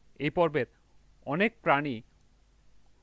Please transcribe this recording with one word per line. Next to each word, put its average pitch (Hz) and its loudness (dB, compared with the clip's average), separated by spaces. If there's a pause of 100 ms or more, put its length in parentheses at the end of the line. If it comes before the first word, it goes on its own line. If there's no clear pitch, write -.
(180)
এই 147 -4
পর্বের 151 0 (600)
অনেক 175 -2
প্রাণী 143 0 (1000)